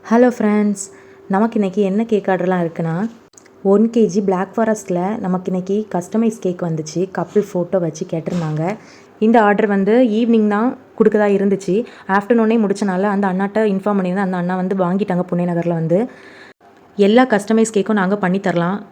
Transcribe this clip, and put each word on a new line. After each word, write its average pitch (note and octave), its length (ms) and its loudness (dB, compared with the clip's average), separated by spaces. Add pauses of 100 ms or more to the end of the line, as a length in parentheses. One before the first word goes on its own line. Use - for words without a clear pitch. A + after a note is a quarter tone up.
ஹலோ A#3+ 320 4
ஃப்ரெண்ட்ஸ், G#3 460 0 (520)
நமக்கு A3 240 0
இன்னைக்கு G3 320 -2
என்ன G3+ 200 -2
கேக் G3 220 0
ஆர்டர்லாம் F3+ 320 0
இருக்குன்னா, E3 320 -4 (800)
ஒன் G#3+ 100 4 (120)
கேஜி G#3+ 300 2
பிளாக் F#3+ 300 -2
ஃபாரஸ்ட்டில் G#3+ 420 -2 (280)
நமக்கு F#3 260 -2
இன்னைக்கு F#3 240 -2 (180)
கஸ்டமைஸ் A3 520 -2
கேக் F3+ 200 -2
வந்துச்சு. D#3+ 360 -4 (160)
கப்புள் G3 320 -2
ஃபோட்டோ F3 340 -2
வச்சு D#3+ 260 -6
கேட்டிருந்தாங்க. D#3+ 540 -4 (640)
இந்த A3+ 120 6 (100)
ஆர்டர் G#3 260 4
வந்து G3 200 2 (240)
ஈவினிங் A3+ 380 2
தான் A3 120 0 (300)
கொடுக்கதா G#3 380 2
இருந்துச்சு. G3 400 0 (400)
ஆஃப்டர்நூனே A3 480 2
முடிச்சனால G3 500 0
அந்த G3+ 180 0
அண்ணாட்ட G3+ 300 -2 (120)
இன்ஃபார்ம் G3 260 0
பண்ணியிருந்தேன். F#3 300 -2
அந்த F#3 120 -4
அண்ணா F3+ 200 -2
வந்து F#3+ 200 -2
வாங்கிட்டாங்க F3+ 480 0
புண்ணே F3 220 -2
நகரில் E3+ 280 -2
வந்து. D#3+ 200 0 (960)
எல்லா G#3+ 360 4
கஸ்டமைஸ் A3 440 0
கேக்கும் G#3 240 0
நாங்க F#3+ 240 0
பண்ணி F#3 220 0
தரலாம். F3 300 -2 (140)